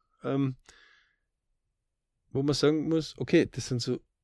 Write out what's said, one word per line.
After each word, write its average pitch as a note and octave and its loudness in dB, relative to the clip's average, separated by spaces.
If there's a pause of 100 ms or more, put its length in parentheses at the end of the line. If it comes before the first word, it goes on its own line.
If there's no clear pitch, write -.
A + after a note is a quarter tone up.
(240)
Ähm, C3+ -2 (1700)
wo C3+ -2
man D3 2
sagen D3 2
muss, D#3+ -2
okay, D#3 4
das - -8
sind B2 -2
so B2 -4 (220)